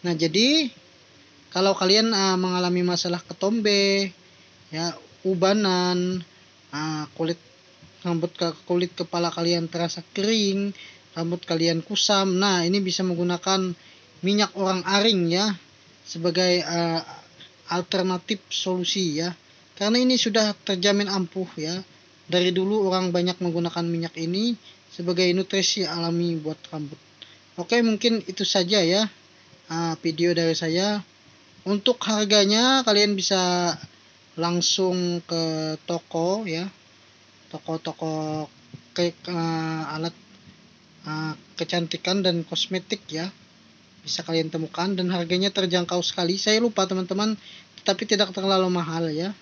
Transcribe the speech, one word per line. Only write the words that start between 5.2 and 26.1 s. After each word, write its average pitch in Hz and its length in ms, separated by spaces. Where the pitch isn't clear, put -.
ubanan, 185 960
eh, 156 300
kulit 165 240
rambut 170 320
ke, 170 180
kulit 180 260
kepala 170 380
kalian 170 400
terasa 170 320
kering, 202 600
rambut 170 320
kalian 165 340
kusam, 196 600
nah, 180 240
ini 196 160
bisa 185 240
menggunakan 180 680
minyak 202 380
urang 190 260
aring 196 460
ya 196 240
sebagai, 180 560
eh, 170 420
alternatif 185 800
solusi 180 720
ya. 175 100
Karena 220 240
ini 254 180
sudah 214 320
terjamin 202 420
ampuh 185 480
ya. 165 240
Dari 180 240
dulu 190 380
orang 185 180
banyak 175 320
menggunakan 170 460
minyak 165 340
ini 196 320
sebagai 175 420
nutrisi 190 540
alami 170 500